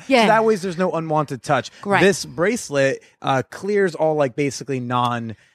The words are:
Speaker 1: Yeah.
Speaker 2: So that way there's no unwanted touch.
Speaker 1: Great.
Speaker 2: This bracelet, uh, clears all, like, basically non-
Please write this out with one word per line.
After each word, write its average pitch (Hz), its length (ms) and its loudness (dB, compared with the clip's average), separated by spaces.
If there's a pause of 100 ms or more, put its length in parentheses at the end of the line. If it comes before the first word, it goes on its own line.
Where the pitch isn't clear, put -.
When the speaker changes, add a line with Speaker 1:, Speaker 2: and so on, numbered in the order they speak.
Speaker 1:
Yeah. 254 160 6
Speaker 2:
So 208 60 6
that 220 160 4
way 220 100 4
there's 175 240 -6
no 185 120 0
unwanted 156 520 -2
touch. 131 260 0 (120)
Speaker 1:
Great. 180 200 0
Speaker 2:
This 190 240 2
bracelet, 143 800 -2 (180)
uh, 135 300 0
clears 196 440 -2
all, 156 200 0
like, 143 200 0
basically 139 440 -4
non- 120 560 -2 (180)